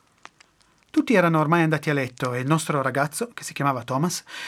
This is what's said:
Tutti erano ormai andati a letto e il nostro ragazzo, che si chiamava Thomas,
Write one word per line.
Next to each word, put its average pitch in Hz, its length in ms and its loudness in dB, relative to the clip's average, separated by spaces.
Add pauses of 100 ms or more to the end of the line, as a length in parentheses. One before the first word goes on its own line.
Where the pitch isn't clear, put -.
(920)
Tutti 294 240 2
erano 170 260 4
ormai 160 220 4
andati 156 260 0
a 151 60 2
letto 131 400 -4
e 123 60 -4
il 127 60 -4
nostro 151 360 0
ragazzo, 139 500 -2
che - 120 -16
si - 100 -12
chiamava 135 280 -2
Thomas, 135 400 -2 (260)